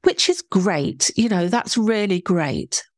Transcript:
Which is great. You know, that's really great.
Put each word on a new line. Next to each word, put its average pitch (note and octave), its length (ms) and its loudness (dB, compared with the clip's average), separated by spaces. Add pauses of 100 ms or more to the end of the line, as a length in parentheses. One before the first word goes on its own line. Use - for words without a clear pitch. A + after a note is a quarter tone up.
Which - 260 2
is F4+ 140 0
great. F3 720 0
You A3+ 100 2
know, F3+ 220 0
that's A#3 260 -2
really G#3 460 0
great. D3+ 600 -2 (140)